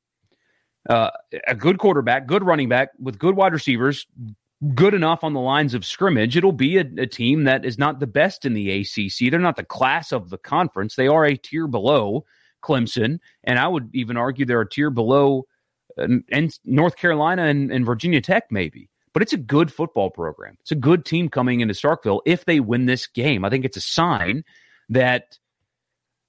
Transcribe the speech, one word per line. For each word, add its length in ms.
uh, 240
a 80
good 240
quarterback, 480
good 160
running 260
back 200
with 200
good 160
wide 180
receivers, 540
good 200
enough 300
on 100
the 60
lines 340
of 120
scrimmage. 500
It'll 160
be 260
a, 80
a 100
team 360
that 220
is 120
not 220
the 80
best 360
in 100
the 180
A 120
C 240
C. 220
They're 100
not 160
the 80
class 480
of 180
the 80
conference. 580
They 120
are 180
a 120
tier 300
below 580
Clemson, 560
and 160
I 80
would 260
even 240
argue 280
they're 160
a 80
tier 200
below, 560
uh, 100
N-, 200
North 320
Carolina 460
and, 280
and 140
Virginia 340
Tech, 320
maybe. 380
But 80
it's 100
a 60
good 340
football 380
program. 500
It's 120
a 40
good 300
team 240
coming 320
into 120
Starkville 520
if 180
they 160
win 260
this 220
game. 380
I 40
think 140
it's 140
a 40
sign 640
that, 500